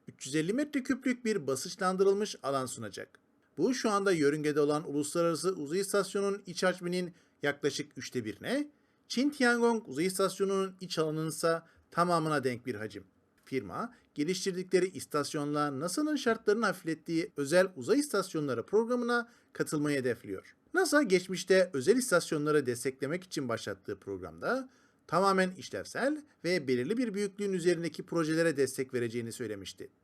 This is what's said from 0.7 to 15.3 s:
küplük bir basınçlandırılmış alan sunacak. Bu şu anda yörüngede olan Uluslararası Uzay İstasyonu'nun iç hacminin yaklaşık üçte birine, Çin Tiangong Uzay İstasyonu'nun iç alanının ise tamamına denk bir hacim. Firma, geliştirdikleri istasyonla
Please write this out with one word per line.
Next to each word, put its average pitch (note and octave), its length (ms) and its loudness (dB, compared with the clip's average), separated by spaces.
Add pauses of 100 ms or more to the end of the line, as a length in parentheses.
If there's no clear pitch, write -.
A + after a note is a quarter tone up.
küplük B3+ 420 -2
bir G3+ 220 0
basınçlandırılmış F#3+ 960 0
alan C3 240 0
sunacak. G#2 420 -10 (500)
Bu A#3 160 2
şu A#3+ 160 0
anda G3+ 220 4
yörüngede D3+ 480 2
olan D3+ 300 2
Uluslararası E3 640 0
Uzay D#3 280 -4
İstasyonu'nun G3+ 680 0
iç F3 160 -8
hacminin F3+ 520 -2 (280)
yaklaşık C#3+ 560 -2
üçte B2 260 -6
birine, G#3 460 -4 (380)
Çin C#4+ 220 0
Tiangong A#3 580 2
Uzay D3 180 0
İstasyonu'nun F#3+ 720 0
iç F3 180 -8
alanının D#3 300 0
ise E3 340 0 (280)
tamamına D#3+ 540 2
denk B2 220 -4
bir A#2+ 80 -4
hacim. G2+ 300 -8 (400)
Firma, C3 500 -6 (200)
geliştirdikleri F#3 760 0
istasyonla D3 920 -4